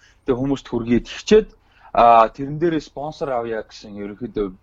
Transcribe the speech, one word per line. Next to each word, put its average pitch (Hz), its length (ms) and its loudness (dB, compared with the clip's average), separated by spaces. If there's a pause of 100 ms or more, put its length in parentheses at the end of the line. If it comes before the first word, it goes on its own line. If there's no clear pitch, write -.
(260)
тэгээ 131 100 0
хүмүүст 135 320 -6
хүргээд 117 400 -2
ихчээд, - 400 2 (440)
а, 117 360 6
тэрэн 139 300 -10
дээрээ 160 260 -2
спонсор 151 480 -10
авъя 117 320 -6
гэсэн - 320 -20
ерөнхийдөө 101 560 -8 (100)